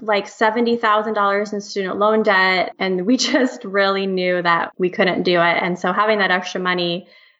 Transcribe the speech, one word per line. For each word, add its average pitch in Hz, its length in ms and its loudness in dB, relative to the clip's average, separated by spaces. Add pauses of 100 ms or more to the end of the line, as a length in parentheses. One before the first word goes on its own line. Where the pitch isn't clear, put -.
like, 202 260 -2
seventy 233 480 0
thousand 214 380 0
dollars 202 400 0
in 202 80 -6
student 196 380 -6
loan 220 220 2
debt. 185 580 2
And 185 260 -2
we 247 120 2
<laughs> - 140 -2
just 262 320 0
really 196 440 0
knew 180 340 0
that 170 360 0
we 185 120 0
couldn't 185 340 0
do 175 160 2
it. 170 220 2
And 180 180 -2
so 185 140 -2
having 214 260 0
that 185 120 2
extra 185 280 -2
money 180 480 -2 (320)